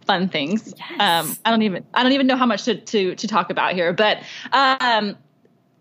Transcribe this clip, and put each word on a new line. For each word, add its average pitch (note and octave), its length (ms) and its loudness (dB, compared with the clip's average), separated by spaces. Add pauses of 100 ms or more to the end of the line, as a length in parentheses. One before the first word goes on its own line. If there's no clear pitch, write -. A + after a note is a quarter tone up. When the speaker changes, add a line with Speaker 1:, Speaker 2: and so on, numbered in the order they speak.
Speaker 1:
fun F#3+ 220 2
things. E3 480 -4
Speaker 2:
Yes. - 240 -10 (280)
Speaker 1:
Um, - 160 -6
I A3+ 60 2
don't A3+ 120 2
even, G3 220 -2 (100)
I A#3+ 80 2
don't B3+ 100 4
even C#4 140 2
know C4 100 2
how B3+ 100 0
much G#3+ 180 -2
to, A3 100 0
to, F#3 400 -2
to - 140 -8
talk F3 220 0
about D3+ 240 -2
here, F3 180 0
but, G#3+ 260 2 (340)
um, B3+ 640 2 (640)